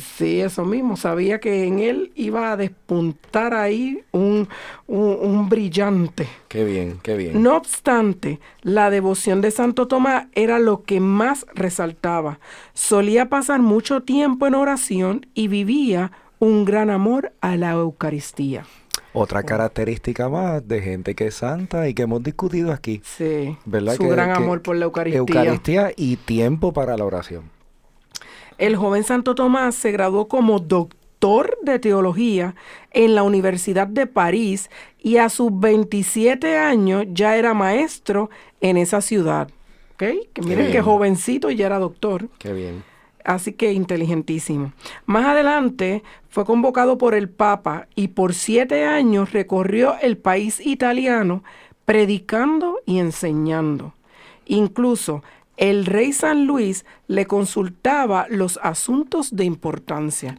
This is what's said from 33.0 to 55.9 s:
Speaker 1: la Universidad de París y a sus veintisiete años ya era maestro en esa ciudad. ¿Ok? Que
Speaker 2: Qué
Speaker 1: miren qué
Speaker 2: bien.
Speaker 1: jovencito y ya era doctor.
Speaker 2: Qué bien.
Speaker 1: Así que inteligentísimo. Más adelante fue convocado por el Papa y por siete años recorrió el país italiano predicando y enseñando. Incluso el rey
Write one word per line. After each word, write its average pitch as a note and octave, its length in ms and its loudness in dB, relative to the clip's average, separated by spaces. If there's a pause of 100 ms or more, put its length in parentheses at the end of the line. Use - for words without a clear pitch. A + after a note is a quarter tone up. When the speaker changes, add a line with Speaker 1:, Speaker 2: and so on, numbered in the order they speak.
Speaker 1:
la G#3 80 4
Universidad F#3+ 640 2
de A#3 200 0
París G3 640 0 (320)
y A3+ 140 4
a A#3 120 6
sus A#3+ 300 0
veintisiete A3 960 2
años G#3+ 560 2
ya G#3 240 2
era A3+ 160 2
maestro G#3 800 0 (300)
en F#3 160 4
esa F3 240 2
ciudad. D#3 480 0 (460)
¿Ok? - 40 -18
Que D#4 360 -4
Speaker 2:
Qué G3 80 -8
Speaker 1:
miren F#3 240 0
qué B3 60 0
Speaker 2:
bien. A3+ 120 2
Speaker 1:
jovencito G#3 680 2
y B3+ 60 -2
ya G#3 100 0
era G3 120 -2
doctor. F#3+ 500 -4 (100)
Speaker 2:
Qué G2+ 140 -10
bien. F#2 300 -8 (520)
Speaker 1:
Así F#3 180 -6
que G#3+ 200 0
inteligentísimo. D#3+ 1000 -2 (340)
Más A3 200 2
adelante C4+ 760 0 (260)
fue - 160 -4
convocado B3 540 2
por A#3+ 160 2
el G#3 140 0
Papa G3+ 640 -2
y G3 140 -2
por F3+ 260 0
siete B3+ 500 0
años A#3 480 2
recorrió G3 680 0
el B3 160 2
país G3 460 0
italiano B3 800 0 (400)
predicando A#3 1040 2
y F#3 120 0
enseñando. D#3 960 -2 (520)
Incluso G#3 760 0 (340)
el G3 300 2
rey A3+ 260 2